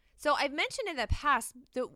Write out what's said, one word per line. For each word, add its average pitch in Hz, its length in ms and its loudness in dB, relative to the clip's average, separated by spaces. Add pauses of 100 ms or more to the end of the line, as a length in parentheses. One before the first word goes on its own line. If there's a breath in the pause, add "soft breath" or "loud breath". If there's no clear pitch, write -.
(160 soft breath)
So 294 180 2
I've 277 180 0
mentioned 415 360 -4
in 330 80 -6
the 233 100 0
past 269 480 2 (200)
that 254 220 -2